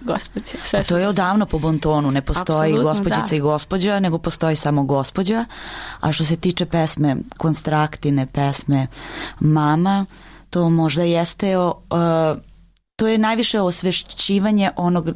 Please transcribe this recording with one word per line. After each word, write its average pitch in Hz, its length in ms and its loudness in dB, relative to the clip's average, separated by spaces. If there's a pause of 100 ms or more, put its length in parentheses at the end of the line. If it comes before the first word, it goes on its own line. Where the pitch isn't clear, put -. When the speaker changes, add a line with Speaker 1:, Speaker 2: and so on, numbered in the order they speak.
Speaker 1:
gospođe. - 500 -8 (120)
Sve - 140 -2
Speaker 2:
A 196 40 0
to 175 140 0
je 180 80 2
Speaker 1:
su 202 60 2
Speaker 2:
odavno 196 360 2
po 165 120 -2
bontonu, 151 520 0
ne 139 120 0
postoji 165 420 -2
Speaker 1:
Apsolutno, 156 260 2
Speaker 2:
gospođica 202 360 0
Speaker 1:
da. 160 100 0
Speaker 2:
i 147 40 0
gospođa, 180 600 0
nego 170 180 0
postoji 160 380 -2
samo 147 280 0
gospođa. 180 600 0 (560)
A 156 120 0
što 160 120 0
se 160 120 0
tiče 175 300 0
pesme, 151 500 0 (220)
Konstraktine 151 880 0
pesme 139 600 0 (540)
Mama, 156 680 2 (440)
to 170 200 2
možda 165 340 2
jeste 170 540 0
o, 180 160 2 (160)
e, 165 580 2 (480)
to 220 120 0
je 220 100 2
najviše 220 420 0
osvešćivanje 196 1160 0
onog 175 400 0